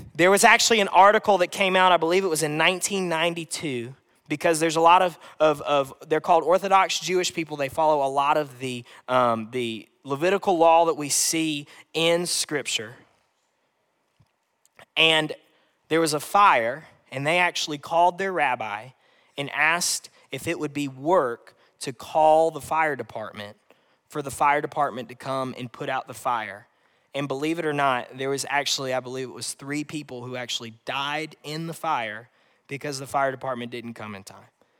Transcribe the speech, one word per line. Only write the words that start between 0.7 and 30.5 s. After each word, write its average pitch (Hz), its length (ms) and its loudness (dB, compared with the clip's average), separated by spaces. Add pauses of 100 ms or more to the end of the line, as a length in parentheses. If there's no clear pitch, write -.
an 196 100 2
article 196 500 6
that 175 80 2
came 190 280 0
out, 185 160 6
I 175 60 6
believe 170 260 2
it 190 60 0
was 156 140 -2
in 151 140 -2
nineteen 180 520 0
ninety-two, 160 840 -4 (360)
because 160 300 0
there's 160 180 0
a 165 40 2
lot 170 200 8
of, 180 180 -2 (200)
of, 151 240 4
of, 135 300 0 (140)
they're 156 140 0
called 165 220 4
Orthodox 190 560 2
Jewish 180 340 -2
people. 151 240 -8
They 139 100 -2
follow 151 380 2
a - 20 0
lot 139 300 2
of 139 220 -6
the, 127 260 -8 (240)
um, 120 420 2
the 117 380 -6 (140)
Levitical 175 540 0
law 165 280 8
that 165 80 2
we 143 160 -6
see 156 580 -2 (260)
in 170 320 2
Scripture. 123 680 -6 (2000)
And 156 380 2 (560)
there 160 100 2
was 156 140 0
a 147 60 -2
fire, 156 640 2 (260)
and 139 160 -6
they 175 120 2
actually 165 380 -2
called 170 400 0
their 190 140 -4
rabbi 123 580 -4 (480)
and 143 140 -6
asked 160 580 -2 (220)
if 139 160 -8
it 165 100 -4
would 151 160 -6
be 143 140 -4
work 135 680 -2 (260)
to 143 100 -10
call 160 600 2
the 147 100 -10
fire 156 340 -2
department 107 600 -12 (500)
for 151 140 -8
the 139 100 -8
fire 147 300 2
department 131 480 -4
to 123 60 -16
come 131 420 -6
and 123 140 -12
put 143 180 -12
out 131 180 -6
the 127 60 -14
fire. 110 540 -6 (460)
And 139 140 -4
believe 151 320 -2
it 165 60 -4
or 151 80 -2
not, 135 440 -2
there 135 120 -4
was 139 200 -4
actually, 135 440 -2
I 127 80 -2
believe 127 280 -10
it 90 40 -18
was 117 200 -10
three 143 300 -8
people 143 400 -12
who 123 120 -12
actually 120 380 -10 (120)